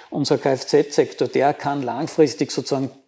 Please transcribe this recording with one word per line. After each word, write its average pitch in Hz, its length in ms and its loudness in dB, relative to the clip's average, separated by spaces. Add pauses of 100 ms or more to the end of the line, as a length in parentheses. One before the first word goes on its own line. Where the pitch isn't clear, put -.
unser 143 280 0
Kfz-Sektor, 139 920 0
der 131 260 2
kann 143 300 -4
langfristig 135 680 0
sozusagen 135 380 -4 (180)